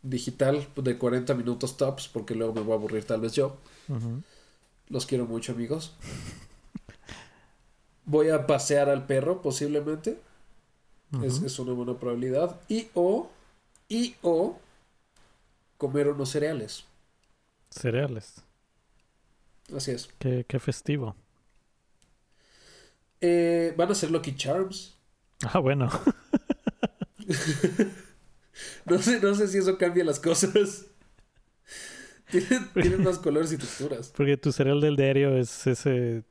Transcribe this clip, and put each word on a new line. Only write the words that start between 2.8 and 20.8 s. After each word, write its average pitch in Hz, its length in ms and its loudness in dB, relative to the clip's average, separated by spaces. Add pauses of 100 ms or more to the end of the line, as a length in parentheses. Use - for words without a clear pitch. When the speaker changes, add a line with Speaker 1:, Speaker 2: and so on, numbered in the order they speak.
Speaker 1:
tal 113 160 -2
vez 113 140 -4
yo. 135 240 0 (320)
Speaker 2:
Ujú. 117 320 -6 (680)
Speaker 1:
Los 127 180 -4
quiero 123 200 0
mucho, 113 260 -6
amigos. 120 420 -6 (2000)
Voy 151 240 4
a 147 180 2
pasear 143 420 4
al 135 160 0
perro, 151 360 0
posiblemente. 147 760 -2 (1040)
Es, 127 160 -2
Speaker 2:
Ujú. 170 80 -2
Speaker 1:
es 131 140 -6
una 127 140 -4
buena 123 260 -4
probabilidad. 127 680 -2
Y 220 240 -2
o, 196 360 2 (600)
y 240 320 -2
o 175 360 2 (1200)
comer 143 300 0
unos 139 220 -2
cereales. 147 560 -4 (840)
Speaker 2:
Cereales. 123 720 -4 (1300)
Speaker 1:
Así 135 160 -4
es. 120 260 -8
Speaker 2:
Qué, 127 300 -2
qué 131 120 -2
festivo. 131 560 -4 (2000)